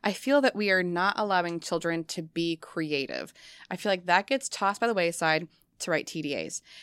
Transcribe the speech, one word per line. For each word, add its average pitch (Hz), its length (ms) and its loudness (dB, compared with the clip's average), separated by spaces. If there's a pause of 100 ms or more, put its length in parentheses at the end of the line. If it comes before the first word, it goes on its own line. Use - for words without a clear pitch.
I 208 80 2
feel 269 300 4
that 262 140 4
we 202 160 2
are 185 120 4
not 180 340 2
allowing 180 420 0
children 165 460 -2
to - 180 -8
be 165 320 -2
creative. 147 760 -4 (380)
I 190 60 -6
feel 202 160 -2
like 180 160 -2
that 180 180 4
gets 269 240 -2
tossed 202 320 -2
by 233 60 2
the 233 80 0
wayside 170 520 2 (320)
to - 120 -4
write 156 160 0
T 160 160 -6
D 143 120 -4
As. 82 280 -6 (200)